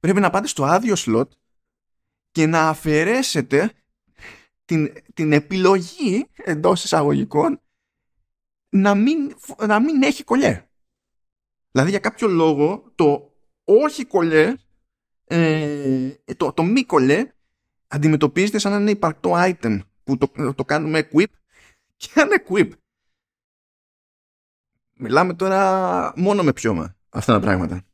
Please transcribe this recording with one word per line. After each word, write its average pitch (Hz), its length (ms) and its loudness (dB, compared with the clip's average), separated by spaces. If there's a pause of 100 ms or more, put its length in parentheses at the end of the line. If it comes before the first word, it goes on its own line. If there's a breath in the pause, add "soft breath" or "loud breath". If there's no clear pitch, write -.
Πρέπει 175 200 0
να 185 100 2
πάτε 202 160 -4
στο 147 180 -4
άδειο 190 320 0
σλότ 120 360 -2 (960)
και 160 160 2
να 160 220 2
αφαιρέσετε 156 1040 -2 (920 loud breath)
την, 160 260 -2 (220)
την 156 180 -2
επιλογή, 185 1000 0
εντός 170 500 -2
εισαγωγικών, 147 760 -2 (1080)
να 196 260 4
μην, 277 420 0 (300)
να 208 140 2
μην 285 220 2
έχει 285 220 -2
κολλιέ. 240 440 -2 (1040)
Δηλαδή, 165 200 2
για 196 100 -2
κάποιο 220 280 -2
λόγο, 160 640 0
το 147 380 0 (320)
όχι 269 400 2
κολλιέ, 165 500 2 (680)
ε, 147 880 -2 (220)
το, 143 160 -4
το 165 100 -2
μη 233 220 0
κολλιέ, 156 500 0 (520)
αντιμετωπίζεται 156 720 0
σαν 196 140 -2
να 202 60 -2
είναι 208 120 0
υπαρκτό 175 440 -4
item 170 460 -2 (240)
που 135 120 -2
το, 139 380 -4
το 135 100 -6
κάνουμε 156 480 -2
equip 170 140 4 (680 soft breath)
και - 180 -18
unequip. 277 560 2 (2250)
Μιλάμε 156 360 0
τώρα 190 840 -2
μόνο 196 260 0
με 143 100 2
πιώμα 90 440 -4 (120)
αυτά - 240 -2
τα 104 80 2
πράγματα. 92 420 -4 (120)